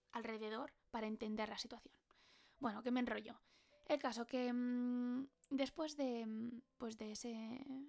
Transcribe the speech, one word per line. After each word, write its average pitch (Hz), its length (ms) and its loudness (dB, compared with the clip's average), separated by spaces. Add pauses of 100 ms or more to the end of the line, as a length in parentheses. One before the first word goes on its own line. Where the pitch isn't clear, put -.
(120)
alrededor 220 640 -4 (160)
para 220 160 -2
entender 214 440 0
la - 100 -4
situación. - 360 -10 (640)
Bueno, 214 240 0
que 240 100 2
me 254 100 6
enrollo. 220 380 -2 (460)
El 294 140 6
caso 233 260 0
que, 247 260 2
mm, 247 760 2 (240)
después 285 440 2
de, 247 300 0
mm, 233 360 -4 (160)
pues 220 200 -4
de 214 140 -6
ese 226 520 -6 (260)